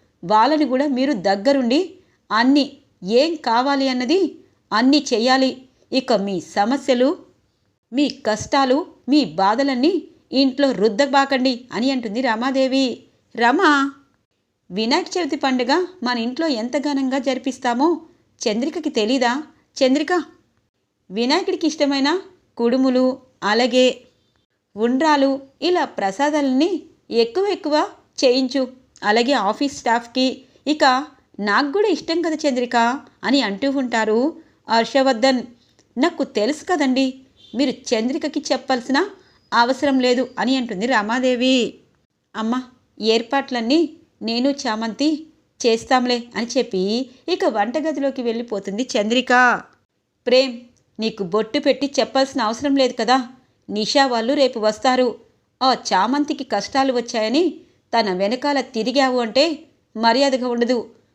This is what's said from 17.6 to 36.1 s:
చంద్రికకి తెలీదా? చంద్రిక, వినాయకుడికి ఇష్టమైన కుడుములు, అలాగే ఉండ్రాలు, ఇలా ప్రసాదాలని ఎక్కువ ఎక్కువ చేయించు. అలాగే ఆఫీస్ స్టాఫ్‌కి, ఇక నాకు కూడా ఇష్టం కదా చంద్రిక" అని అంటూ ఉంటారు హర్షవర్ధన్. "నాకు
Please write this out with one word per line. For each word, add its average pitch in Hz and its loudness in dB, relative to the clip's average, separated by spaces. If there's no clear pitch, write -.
చంద్రికకి 285 -2
తెలీదా? 247 0
చంద్రిక, 311 2
వినాయకుడికి 311 -2
ఇష్టమైన 285 0
కుడుములు, 254 2
అలాగే 240 2
ఉండ్రాలు, 269 2
ఇలా 339 0
ప్రసాదాలని 277 0
ఎక్కువ 233 0
ఎక్కువ 330 -2
చేయించు. 262 2
అలాగే 233 2
ఆఫీస్ 233 -2
స్టాఫ్‌కి, 240 -2
ఇక 294 2
నాకు 208 0
కూడా 415 0
ఇష్టం 339 -2
కదా 311 -2
చంద్రిక" 247 -2
అని 269 2
అంటూ 202 -2
ఉంటారు 240 0
హర్షవర్ధన్. 247 2
"నాకు 320 0